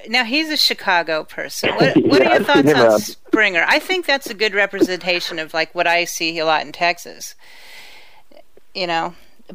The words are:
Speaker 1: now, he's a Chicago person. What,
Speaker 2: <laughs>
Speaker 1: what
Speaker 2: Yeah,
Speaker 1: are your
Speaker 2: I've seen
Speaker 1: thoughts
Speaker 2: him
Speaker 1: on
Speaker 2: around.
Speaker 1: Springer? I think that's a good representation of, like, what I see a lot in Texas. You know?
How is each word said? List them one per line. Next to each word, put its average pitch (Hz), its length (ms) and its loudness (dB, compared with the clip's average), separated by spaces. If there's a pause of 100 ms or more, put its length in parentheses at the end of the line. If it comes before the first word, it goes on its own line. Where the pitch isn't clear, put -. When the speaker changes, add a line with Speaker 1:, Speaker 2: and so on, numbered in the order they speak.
Speaker 1:
now, 240 160 0
he's 302 260 -2
a 302 60 -4
Chicago 165 680 0
person. - 460 -6
What, - 260 2
Speaker 2:
<laughs> - 0 -
Speaker 1:
what - 0 -
Speaker 2:
Yeah, - 220 4
Speaker 1:
are - 40 6
your - 100 2
Speaker 2:
I've - 60 6
seen - 80 0
Speaker 1:
thoughts 151 240 4
Speaker 2:
him 147 80 4
Speaker 1:
on 117 80 6
Speaker 2:
around. 107 140 4
Speaker 1:
Springer? 185 680 0
I 269 100 2
think 359 280 -4
that's 277 220 -2
a 233 60 -10
good 202 200 -2
representation 185 840 -2
of, 156 160 -8
like, 160 200 -4
what 175 120 0
I 170 180 2
see 165 340 -6
a 156 60 -2
lot 156 200 0
in 147 80 -12
Texas. - 640 -6 (1400)
You 185 120 -6
know? 170 280 -4 (400)